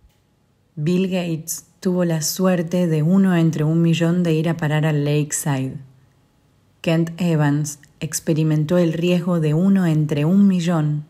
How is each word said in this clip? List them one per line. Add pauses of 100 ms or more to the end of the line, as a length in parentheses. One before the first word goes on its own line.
(760)
Bill
Gates (140)
tuvo
la
suerte
de
uno
entre
un
millón
de
ir
a
parar
al
Lakeside. (1040)
Kent
Evans (200)
experimentó
el
riesgo
de
uno
entre
un
millón